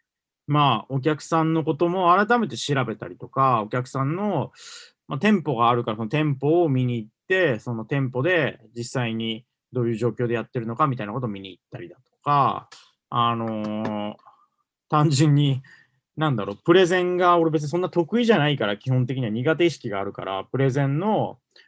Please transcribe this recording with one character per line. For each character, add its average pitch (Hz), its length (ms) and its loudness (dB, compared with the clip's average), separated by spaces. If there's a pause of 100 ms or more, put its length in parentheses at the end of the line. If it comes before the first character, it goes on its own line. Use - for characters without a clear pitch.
(460)
ま 143 380 2
あ、 - 40 -18
お 135 120 -4
客 151 220 0
さ 160 200 0
ん 160 100 0
の 160 100 0
こ 151 120 -2
と 170 140 0
も 180 280 4
改 208 220 4
め 202 100 0
て 139 80 -10
調 139 280 -2
べ 110 120 -6
た 95 100 -12
り 87 120 -14
と 95 100 -14
か、 131 340 0
お 107 60 -6
客 127 180 -4
さ 131 160 -6
ん 147 140 -2
の、 190 340 -2 (560)
ま 151 100 -6
あ、 - 20 -6
店 196 240 2
舗 143 120 -2
が 117 140 2
あ 120 60 4
る 120 100 0
か 113 80 -4
ら、 104 40 -4
そ 113 80 -6
の 107 40 -6
店 147 260 0
舗 156 300 2
を 156 40 2
見 127 180 0
に 123 100 -2
行 107 100 -8
っ - 40 -20 (180)
て、 165 320 2
そ 123 140 -8
の 110 100 -6
店 135 260 -2
舗 127 120 -4
で 156 380 0 (140)
実 120 100 -8 (180)
際 113 120 -4
に 113 300 -6 (280)
ど 123 100 -2
う 117 60 0
い 117 40 0
う - 40 -2
状 117 120 -2
況 120 180 -2
で 117 80 -2
や 113 80 -2
っ - 80 -12
て 131 80 -6
る 113 80 -6
の 117 80 -6
か 147 140 2
み 123 80 -2
た 107 80 -8
い - 20 -8
な 104 60 -8
こ 127 80 -6
と 120 60 -4
を - 20 -4
見 98 120 -8
に 95 100 -14
行 90 100 -20
っ - 100 -20
た 95 80 -14
り 87 100 -14
だ - 80 -20
と - 60 -20 (220)
か、 127 440 0 (420)
あ 117 260 0
の 113 100 -4 (680)
ー、 - 20 -18 (720)
単 151 220 4
純 143 240 4
に、 139 280 2 (540)
な 151 140 0
ん 123 60 0
だ 98 100 -4
ろ 101 80 -6
う、 - 20 -12
プ - 160 2
レ 185 140 8
ゼ 180 160 2
ン 180 160 0
が 175 180 6
俺 165 140 4
別 151 140 -2
に 147 40 -6
そ 165 80 -4
ん 180 60 0
な 180 80 -4
得 175 320 0
意 - 20 2
じ 226 80 4
ゃ 185 60 6
な 147 100 2
い 143 80 0
か 113 80 -2
ら、 104 140 -2
基 - 100 -8
本 127 180 2
的 127 120 -4
に 127 60 -2
は 104 60 -2
苦 123 260 0
手 175 100 4
意 165 40 4
識 120 200 -10
が 98 100 -4
あ 101 40 -4
る 101 100 -8
か 92 100 -12
ら、 95 200 -6
プ - 120 -8
レ 135 140 2
ゼ 139 160 0
ン 139 120 -2
の 170 400 -2 (280)